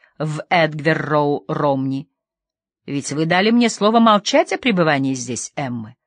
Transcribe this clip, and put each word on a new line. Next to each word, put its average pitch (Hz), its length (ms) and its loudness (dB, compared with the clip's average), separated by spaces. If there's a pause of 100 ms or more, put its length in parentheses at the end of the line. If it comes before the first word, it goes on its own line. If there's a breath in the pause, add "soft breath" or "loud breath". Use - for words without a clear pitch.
(180 soft breath)
в 151 320 -6
Эдгвер-Роу, 151 1000 0
Ромни. 135 600 -2 (760)
Ведь 143 260 -6
вы 151 140 -2
дали 185 260 2
мне 233 180 4
слово 226 300 2
молчать 226 540 2
о 370 40 -6
пребывании 156 580 0
здесь 123 400 -10
Эммы". 120 400 -8 (120)